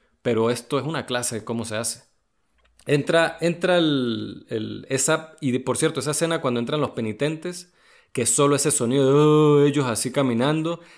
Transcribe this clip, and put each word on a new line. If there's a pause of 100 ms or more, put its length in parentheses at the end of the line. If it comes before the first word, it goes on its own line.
(220)
pero
esto
es
una
clase
de
cómo
se
hace. (840)
Entra,
entra
el,
el,
esa,
y
de,
por
cierto,
esa
escena
cuando
entran
los
penitentes, (400)
que
solo
ese
sonido
de, (520)
"Oh",
ellos
así
caminando, (180)